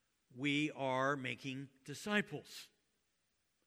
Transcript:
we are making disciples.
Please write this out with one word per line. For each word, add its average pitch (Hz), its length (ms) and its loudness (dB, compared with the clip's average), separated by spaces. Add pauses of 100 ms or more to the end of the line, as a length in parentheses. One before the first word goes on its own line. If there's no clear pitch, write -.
(360)
we 143 360 2
are 131 440 2
making 131 540 -6 (160)
disciples. 151 840 -2 (960)